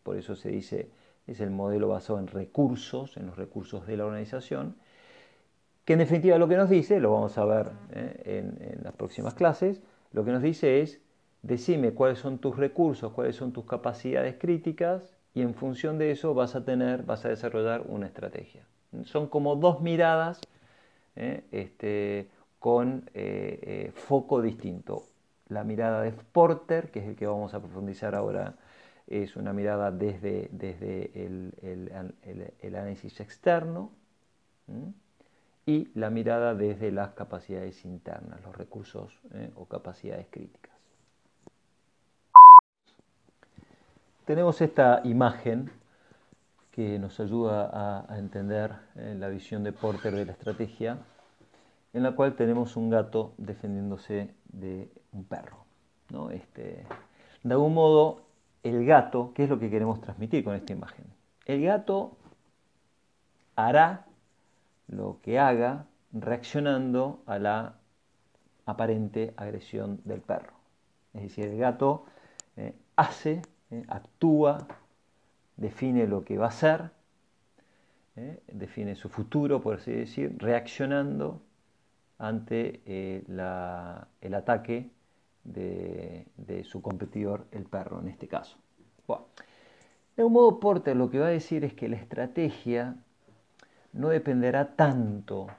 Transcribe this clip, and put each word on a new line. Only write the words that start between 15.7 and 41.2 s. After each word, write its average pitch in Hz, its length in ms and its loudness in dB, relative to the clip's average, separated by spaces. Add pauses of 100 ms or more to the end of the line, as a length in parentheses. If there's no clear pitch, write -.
de 151 100 0
eso 147 240 -2
vas 127 220 -2
a 120 100 -8
tener, 127 380 -2
vas 110 220 -6
a 120 40 -4
desarrollar 113 580 -4
una 104 200 -8
estrategia. - 580 -16 (380)
Son 147 240 -6
como 143 280 -2
dos 160 260 4
miradas, 165 600 0 (720)
¿eh? - 360 -8
Este, 101 800 -6 (260)
con, 120 560 0
eh, 98 480 -8
eh, 98 320 -10
foco 135 480 0
distinto. 113 600 -8 (460)
La 104 140 -8
mirada 110 380 -4
de 113 120 -4
Porter, 165 760 0
que - 120 -12
es 98 40 -12
el 104 100 -12
que 104 120 -8
vamos 104 260 -6
a 104 60 -10
profundizar 101 560 -10
ahora, 101 400 -6 (500)
es 101 300 -8
una 101 180 -8
mirada 101 380 -2
desde, 95 600 -6
desde 95 640 -10
el, 92 480 -12
el, 92 300 -14 (320)
el, 95 360 -16
el 95 160 -14
análisis 98 440 -12
externo, 170 720 -4 (760)
¿m? 131 260 -14 (720)
Y 151 300 0
la 110 140 -4
mirada 117 440 -2
desde 104 380 -4
las 98 200 -6
capacidades 92 760 -12
internas, 90 580 -16
los 95 120 -20
recursos, 101 640 -16 (140)
¿eh? 110 220 -14
o - 100 -20
capacidades - 640 -14
críticas. - 440 -20 (3500)